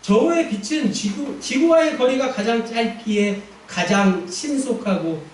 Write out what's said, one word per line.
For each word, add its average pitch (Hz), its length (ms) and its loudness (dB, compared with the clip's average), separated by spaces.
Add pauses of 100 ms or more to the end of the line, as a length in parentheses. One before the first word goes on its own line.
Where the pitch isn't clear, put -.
정오의 320 480 2
빛은 208 420 -2
지구, 277 480 -6
지구와의 320 580 2
거리가 262 360 0
가장 226 320 0
짧기에 208 760 -2 (260)
가장 185 600 2
신속하고 202 960 -4 (100)